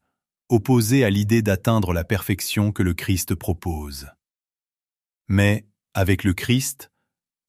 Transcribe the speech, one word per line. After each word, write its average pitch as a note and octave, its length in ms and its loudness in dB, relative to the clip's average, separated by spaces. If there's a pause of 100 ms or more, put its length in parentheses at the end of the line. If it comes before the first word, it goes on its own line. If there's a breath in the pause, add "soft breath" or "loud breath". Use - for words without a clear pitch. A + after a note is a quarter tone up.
(480)
opposée A#2+ 560 2
à G#2 60 2
l'idée G#2 320 2
d'atteindre G#2 500 0
la E2 120 -2
perfection G#2 680 -2
que G2+ 140 -2
le F2+ 100 0
Christ - 400 -4
propose. D2+ 760 -8 (1160)
Mais, G2+ 400 2 (280)
avec F#2+ 280 0
le A#2 100 2
Christ, - 600 -4 (560)